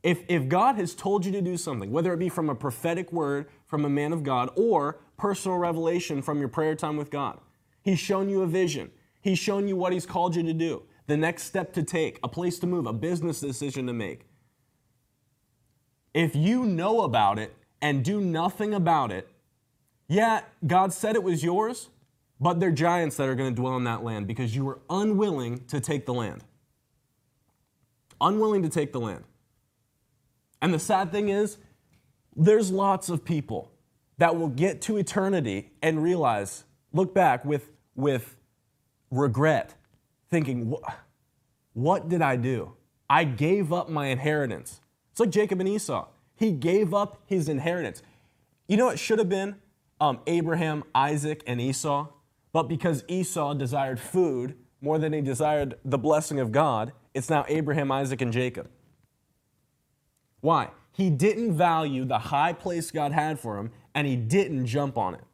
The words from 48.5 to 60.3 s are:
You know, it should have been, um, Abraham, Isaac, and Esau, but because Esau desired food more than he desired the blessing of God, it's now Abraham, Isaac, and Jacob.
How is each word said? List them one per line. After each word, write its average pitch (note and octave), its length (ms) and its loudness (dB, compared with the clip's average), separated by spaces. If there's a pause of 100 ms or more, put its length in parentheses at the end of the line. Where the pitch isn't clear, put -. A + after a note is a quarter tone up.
You G3+ 100 2
know, B3 120 6
it G#3+ 100 -2
should A3 220 0
have F#3+ 80 2
been, G3 280 -2 (440)
um, C3+ 260 2
Abraham, D#3+ 560 0 (100)
Isaac, D3+ 540 0
and A#2+ 140 -2
Esau, C#3+ 480 -2 (440)
but D#3+ 120 2
because D#3+ 420 -2
Esau E3 480 -2
desired C3+ 460 -2
food C#3 560 0 (240)
more D3+ 180 0
than D#3 140 0
he D#3 80 -2
desired C#3+ 640 0
the C3+ 140 0
blessing D3+ 420 2
of A2+ 100 0
God, B2+ 420 2 (200)
it's C#3 180 -6
now D3+ 160 2
Abraham, D3 460 0
Isaac, C3+ 300 -2
and A#2+ 100 0
Jacob. B2+ 360 -2 (1700)